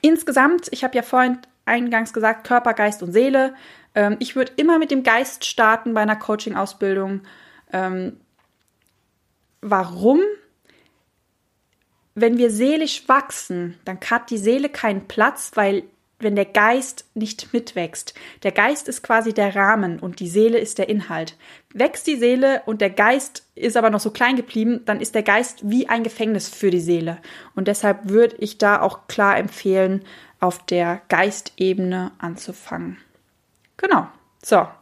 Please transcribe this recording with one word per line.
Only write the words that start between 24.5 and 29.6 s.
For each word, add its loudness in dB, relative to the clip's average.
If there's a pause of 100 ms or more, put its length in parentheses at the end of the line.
dann -2
ist -8
der 0
Geist 0
wie 0
ein 0
Gefängnis -4
für -2
die 0
Seele. -2 (360)
Und -4
deshalb 0
würd 4
ich -8
da 4
auch -4
klar 2
empfehlen, 0 (360)